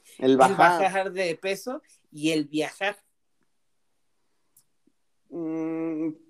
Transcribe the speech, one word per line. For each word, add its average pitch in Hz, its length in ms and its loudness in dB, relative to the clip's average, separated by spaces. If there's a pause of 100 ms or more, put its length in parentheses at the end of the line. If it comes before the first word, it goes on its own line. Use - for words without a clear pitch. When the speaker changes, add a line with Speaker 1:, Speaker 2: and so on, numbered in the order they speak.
(180)
Speaker 1:
El 131 140 4
Speaker 2:
El 135 60 6
Speaker 1:
bajar. 170 440 6
Speaker 2:
bajar 190 300 0
de 180 240 -2
peso 196 440 -6 (300)
y 151 220 -2
el 156 140 -2
viajar. 151 520 -6 (2250)
Speaker 1:
Mm, 160 800 -6 (200)